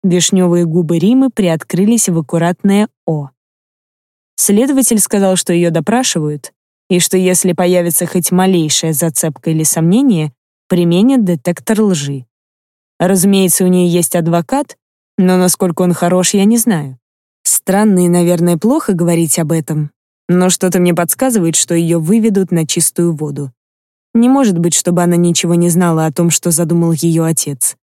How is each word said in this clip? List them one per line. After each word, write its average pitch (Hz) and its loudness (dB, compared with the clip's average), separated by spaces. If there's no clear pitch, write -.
Вишневые 175 0
губы 165 -2
Римы 247 2
приоткрылись 196 -2
в 165 -2
аккуратное 180 -2
«О». 147 -6
Следователь 247 2
сказал, 196 0
что - -4
ее 170 2
допрашивают, 160 -4
и 180 2
что 185 -2
если 180 0
появится 175 0
хоть 180 -2
малейшая 175 0
зацепка 160 -4
или 160 0
сомнение, 170 0
применят 185 2
детектор 175 -2
лжи. 143 -2
Разумеется, 190 2
у 185 2
нее 180 2
есть 175 -2
адвокат, 170 -2
но 185 2
насколько 180 0
он 180 2
хорош, 180 0
я 196 2
не 226 2
знаю. 151 -4
Странно 190 2
и, 175 2
наверное, 175 2
плохо 226 0
говорить 170 0
об 160 -2
этом, 151 -4
но 180 2
что-то 180 -2
мне 175 2
подсказывает, 175 -2
что - -2
ее 170 0
выведут 196 0
на 165 0
чистую 170 -2
воду. 143 -8
Не 233 2
может 254 2
быть, 170 0
чтобы 175 0
она 175 2
ничего 175 0
не 170 2
знала 165 2
о 156 -2
том, 170 0
что 170 -2
задумал 170 0
ее 165 0
отец. 160 -4